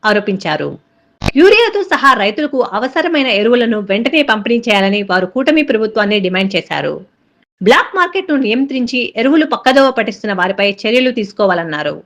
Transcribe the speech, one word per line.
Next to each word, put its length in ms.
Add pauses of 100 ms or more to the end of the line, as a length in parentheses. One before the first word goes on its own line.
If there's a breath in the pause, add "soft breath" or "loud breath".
ఆరోపించారు. 600 (680)
యూరియాతో 520
సహా 220 (100)
రైతులకు 360 (180)
అవసరమైన 520 (120)
ఎరువులను 380 (120)
వెంటనే 400
పంపిణీ 260 (100)
చేయాలని 440
వారు 240
కూటమి 360
ప్రభుత్వాన్ని 540
డిమాండ్ 300
చేశారు. 400 (680)
బ్లాక్ 380
మార్కెట్ను 380 (100)
నియంత్రించి 540 (200)
ఎరువులు 340
పక్కదోవ 360
పట్టిస్తున్న 500
వారిపై 280 (140)
చర్యలు 280 (100)
తీసుకోవాలన్నారు. 760 (100)